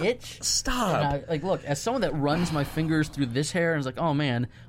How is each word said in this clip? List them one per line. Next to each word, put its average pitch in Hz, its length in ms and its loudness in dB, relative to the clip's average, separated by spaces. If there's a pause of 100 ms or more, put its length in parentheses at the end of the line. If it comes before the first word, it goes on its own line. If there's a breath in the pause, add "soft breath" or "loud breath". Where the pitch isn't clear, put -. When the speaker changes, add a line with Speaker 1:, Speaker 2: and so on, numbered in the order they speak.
Speaker 1:
itch. - 380 -2
Speaker 2:
Stop. 233 540 0
Speaker 1:
And 147 100 2
I, 143 240 -2
like, 165 120 0
look, 180 220 0
as 147 160 -2
someone 240 220 0
that 156 120 2
runs 156 380 2
my 143 120 2
fingers 156 440 0
through 139 180 -2
this 135 260 -2
hair 170 200 2
and 151 80 0
is 131 60 -2
like, 127 120 -8
"Oh 160 160 2
man, 127 340 0 (200 loud breath)